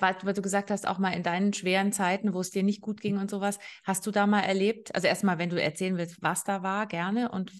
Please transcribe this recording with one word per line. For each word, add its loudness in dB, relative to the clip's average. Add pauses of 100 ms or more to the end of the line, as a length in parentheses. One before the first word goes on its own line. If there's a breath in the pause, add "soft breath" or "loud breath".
weil, 4
weil 0
du -2
gesagt 0
hast, -2
auch 0
mal 2
in -4
deinen 2
schweren 2
Zeiten, 0
wo -2
es -4
dir 0
nicht 2
gut -8
ging -2
und -4
sowas, -2 (240 loud breath)
hast -2
du -4
da 6
mal 6
erlebt, 0
also 2
erstmal, 2
wenn 0
du 0
erzählen 0
willst, -6
was 0
da -2
war, -2
gerne, -2
und -6